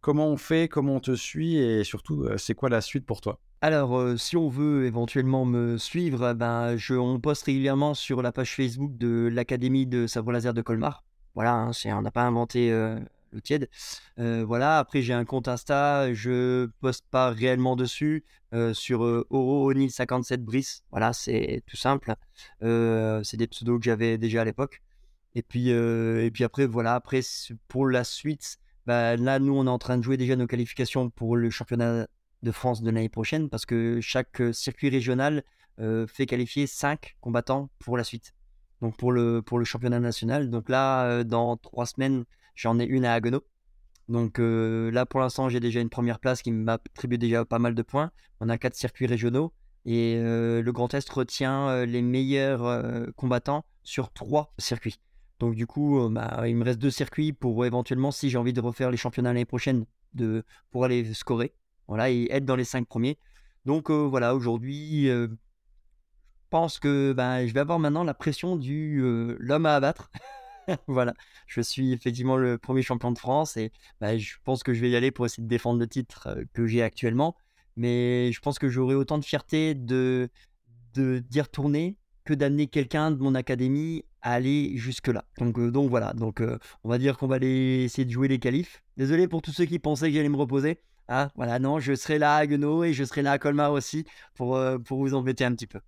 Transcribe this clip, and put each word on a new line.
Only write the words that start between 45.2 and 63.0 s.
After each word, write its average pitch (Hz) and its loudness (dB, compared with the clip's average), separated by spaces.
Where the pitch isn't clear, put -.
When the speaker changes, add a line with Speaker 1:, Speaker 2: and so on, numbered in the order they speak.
Speaker 2:
j'ai 120 0
déjà 120 0
une 113 -2
première 120 -2
place 127 0
qui 120 -2
m'attribue 113 -2
déjà 117 2
pas 117 -2
mal 120 2
de 117 -2
points. 147 -2
On 113 -2
a 117 0
quatre 127 -2
circuits 127 -4
régionaux 120 0
et, 117 2
euh, 117 0
le 117 0
Grand 123 -2
Est 139 -4
retient, 135 -2
euh, 127 0
les 120 -2
meilleurs, 135 2
euh, 120 -2
combattants 131 -2
sur - -6
trois 147 -2
circuits. - -6
Donc 117 0
du 113 -2
coup, 143 2
euh, 117 2
bah, 113 -4
il 117 0
me 117 2
reste 120 0
deux 131 2
circuits 151 -2
pour 120 -2
éventuellement, 123 0
si 139 -2
j'ai 123 0
envie 123 0
de 120 -2
refaire 123 -2
les 120 -2
championnats 120 -2
l'année 120 0
prochaine, 123 0
de, 110 -2
pour 127 0
aller 120 0
scorer, 117 -4
voilà, 110 0
et 120 2
être 139 -2
dans 131 2
les 127 0
cinq 120 -4
premiers. 123 -2